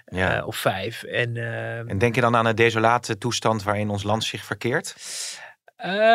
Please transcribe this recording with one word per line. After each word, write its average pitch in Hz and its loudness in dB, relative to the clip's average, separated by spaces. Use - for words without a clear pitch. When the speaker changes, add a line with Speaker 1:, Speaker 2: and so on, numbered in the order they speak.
Speaker 1:
ja. 92 0
Speaker 2:
Eh, 71 -4
of - -8
vijf. 104 -4
En, 117 -2
eh, 113 -8
Speaker 1:
En 98 -2
denk 117 2
je 131 2
dan 117 4
aan 113 6
de 113 4
desolate 113 4
toestand 113 0
waarin 104 -2
ons 101 -2
land 107 0
zich - -8
verkeert? 123 -4
Speaker 2:
Eh, - -8